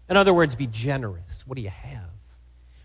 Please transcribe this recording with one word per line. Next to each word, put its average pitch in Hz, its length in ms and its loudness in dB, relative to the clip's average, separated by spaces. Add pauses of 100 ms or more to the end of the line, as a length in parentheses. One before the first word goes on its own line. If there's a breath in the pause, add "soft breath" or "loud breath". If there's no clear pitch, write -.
In 185 80 2
other 196 160 8
words, 160 220 4
be 127 140 -4
generous. 110 760 -6
What 131 100 -10
do 127 60 -10
you 98 60 -8
have? 107 400 -14 (760 soft breath)